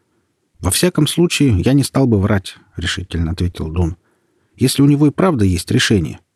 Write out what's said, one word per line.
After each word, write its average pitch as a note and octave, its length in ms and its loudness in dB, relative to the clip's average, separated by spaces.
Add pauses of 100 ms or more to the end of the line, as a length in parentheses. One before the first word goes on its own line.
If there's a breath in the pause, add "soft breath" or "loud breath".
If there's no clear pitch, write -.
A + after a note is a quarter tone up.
(640)
"Во - 60 0
всяком F3 340 0
случае, C#3 560 2
я B2 120 2
не C#3 100 4
стал C3+ 240 0
бы A2 120 2
врать", — G2 380 -2 (180)
решительно E2+ 560 -6
ответил E2+ 380 -6
Дун. E2+ 280 -2 (580)
"Если - 260 0
у C#3+ 60 4
него C#3+ 180 2
и C#3+ 60 2
правда D3 340 0
есть F2+ 240 0
решение, F2+ 500 0 (160)